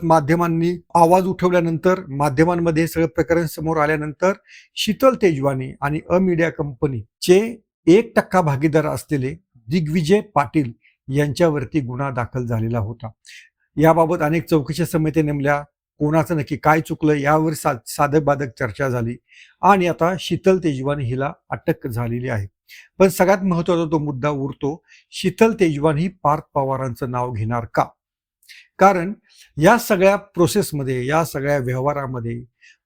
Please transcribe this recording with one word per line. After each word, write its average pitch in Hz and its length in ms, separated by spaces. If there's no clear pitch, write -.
माध्यमांनी 165 800
आवाज 175 280
उठवल्यानंतर, 180 840
माध्यमांमध्ये 156 760
हे 160 40
सगळं 165 180
प्रकरण 165 400
समोर 160 320
आल्यानंतर 151 560
शीतल 247 460
तेजवानी 135 500
आणि 143 180
अमिडिया 175 400
कंपनीचे 156 1120
एक 220 280
टक्का 185 260
भागीदार 151 440
असलेले 139 500
दिग्विजय 156 640
पाटील 143 500
यांच्यावरती 147 640
गुन्हा 127 300
दाखल 123 360
झालेला 113 340
होता. 110 320
याबाबत 160 440
अनेक 151 280
चौकशी 156 360
समित्या 156 380
नेमल्या, 147 400
कोणाचं 156 400
नक्की 139 200
काय 156 240
चुकलं 156 320
यावर 156 400
सा-, 143 220
साधक 147 360
बाधक 139 380
चर्चा 135 300
झाली 120 280
आणि 185 260
आता 170 320
शीतल 190 380
तेजवानी 143 480
हिला 131 280
अटक 143 380
झालेली 120 400
आहे. 104 200
पण 190 100
सगळ्यात 185 360
महत्त्वाचा 170 480
तो 160 80
मुद्दा 147 300
उरतो, 139 540
शीतल 220 480
तेजवानी 151 420
ही 185 60
पार्थ 151 360
पवारांचं 131 580
नाव 123 200
घेणार 113 420
का? 151 120
कारण 190 360
या 208 160
सगळ्या 196 380
प्रोसेसमध्ये, 143 920
या 156 200
सगळ्या 143 320
व्यवहारामध्ये 127 840